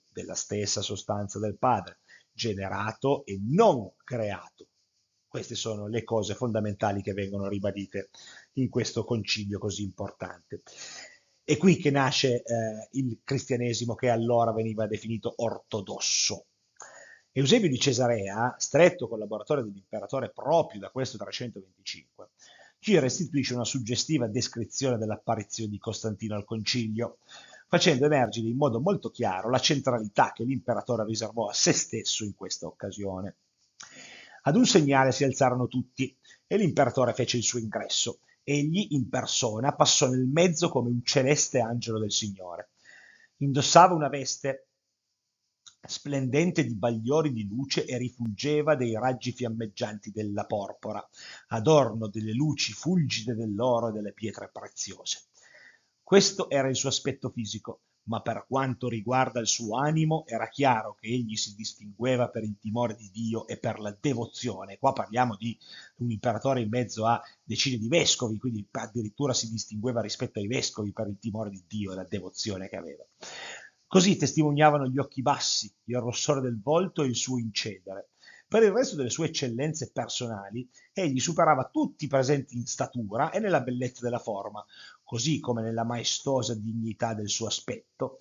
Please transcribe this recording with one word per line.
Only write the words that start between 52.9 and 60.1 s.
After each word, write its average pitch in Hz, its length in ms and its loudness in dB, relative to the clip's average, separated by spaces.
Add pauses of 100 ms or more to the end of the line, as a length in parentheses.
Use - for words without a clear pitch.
dell'oro 113 540 0
e - 20 -2
delle 104 220 -6
pietre 104 360 -8
preziose. - 760 -10 (760)
Questo - 480 4
era 135 200 2
il 131 80 0
suo 139 100 -2
aspetto 131 440 -2
fisico, 110 500 -8 (260)
ma 110 140 -4
per 107 260 -6
quanto 131 400 -2
riguarda 120 540 0
il 107 60 -4
suo 110 280 -2
animo, 156 520 2